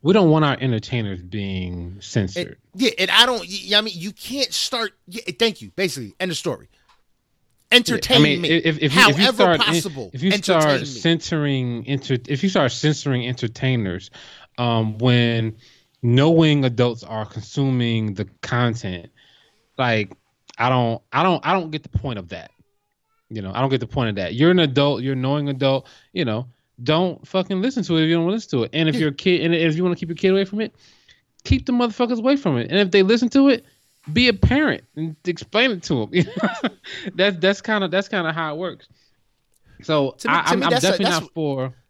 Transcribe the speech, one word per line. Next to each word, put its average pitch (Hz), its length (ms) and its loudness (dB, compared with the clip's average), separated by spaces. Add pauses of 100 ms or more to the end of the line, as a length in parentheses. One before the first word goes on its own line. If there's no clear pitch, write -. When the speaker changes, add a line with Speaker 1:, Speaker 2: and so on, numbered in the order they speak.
Speaker 1:
We 156 100 2
don't 196 180 6
want 156 140 6
our 139 160 2
entertainers 110 600 -2
being 90 760 -8
censored. - 580 -4 (160)
Speaker 2:
And, 190 80 -4
yeah, 269 160 2
and 185 120 0
I 226 160 2
don't, 247 140 -4
y-, 185 200 -14 (100)
y-, 208 80 2
I - 20 2
mean, 214 160 -8
you 185 160 -10
can't 254 400 -8
start, 226 400 -6 (140)
yeah, 190 160 -16 (160)
thank 226 240 -2
you, 101 140 -18
basically, 139 420 -6
end 180 140 -6
of 147 40 -6
story. - 320 -8 (1000)
Speaker 1:
Yeah, 240 60 6
Speaker 2:
Entertain 247 400 2
Speaker 1:
I 226 40 8
mean, 151 200 4
Speaker 2:
me, 170 80 -2
Speaker 1:
if, 160 300 2
if 147 180 0
you, - 40 6
if 202 180 6
you 202 60 4
Speaker 2:
however 262 80 4
Speaker 1:
start 185 280 4
en-, 214 60 2
Speaker 2:
possible, 160 460 -2
Speaker 1:
if 127 120 -8
you 196 80 4
start 185 320 2
Speaker 2:
entertain 139 160 4
me. 147 60 -8
Speaker 1:
censoring, 139 1000 -2
enter-, 135 320 -2 (100)
if 139 140 -4
you 196 60 2
start 180 240 2
censoring 135 560 -2
entertainers, 117 840 -4 (480)
um, 113 400 0
when 117 580 2 (460)
knowing 147 640 4
adults 120 400 0
are 110 220 -8
consuming 117 880 -2
the 104 100 -4 (160)
content, 113 720 -4 (640)
like, 113 340 0 (480)
I 120 120 2
don't, 120 320 0 (100)
I 139 100 0
don't, 175 240 0
I 165 60 0
don't 175 180 -2
get 151 120 -8
the - 80 -20
point 120 280 -4
of 90 120 -12
that. 92 200 -14 (800)
You 110 140 -10
know, 95 120 -8
I 113 60 -2
don't 135 80 0
get 131 120 0
the 117 60 -8
point 123 220 -2
of 104 80 -4
that. 92 180 -4
You're 147 160 4
an 180 100 4
adult, 143 420 2
you're 135 100 -4
a 135 40 -4
knowing 139 340 -2
adult, 135 360 0 (280)
you 180 100 -4
know, 120 240 -4 (340)
don't 160 460 0
fucking 190 320 -2
listen 233 240 -2
to 160 140 0
it 160 60 4
if 160 40 0
you 165 60 2
don't 170 100 2
wanna 185 100 0
listen 226 240 -8
to 117 60 0
it. - 80 -8
And 160 160 2
if 147 60 0
Speaker 2:
Yeah. 160 80 -2
Speaker 1:
you're 151 80 0
a 139 40 -8
kid, 180 280 0
and 165 120 2
if 165 220 2
you 175 80 -2
wanna 180 120 2
keep 170 120 -10
your 165 80 -8
kid 190 140 2
away 196 160 2
from 208 160 -8
it, - 120 -8 (720)
keep 262 220 0
the 254 60 -2
motherfuckers 240 460 0
away 262 180 2
from 175 200 0
it. 117 140 -2
And 190 100 2
if 196 100 2
they 196 120 6
listen 226 260 2
to 277 220 4
it, 240 140 0 (460)
be 233 180 4
a 233 40 4
parent 240 500 2 (140)
and 156 180 -6 (120)
explain 208 460 0
it 180 120 -6
to 127 200 0
'em. 104 80 -10
<laughs> - 1040 -4
That's, 190 220 0
that's 190 240 0
kinda, 208 280 -2
that's 190 200 -2
kinda 160 240 -4
how 156 220 -4
it 156 40 -10
works. 175 300 -10 (920)
So 147 360 0
Speaker 2:
To - 100 -4
me, 147 60 4
Speaker 1:
I, 170 80 2
Speaker 2:
to - 100 0
Speaker 1:
I'm, - 80 2
Speaker 2:
me, - 40 -2
Speaker 1:
I'm - 60 2
Speaker 2:
that's 240 140 2
a, - 40 4
Speaker 1:
definitely 190 240 0
Speaker 2:
that's 165 100 0
Speaker 1:
not - 120 -20
for 135 400 -4 (160)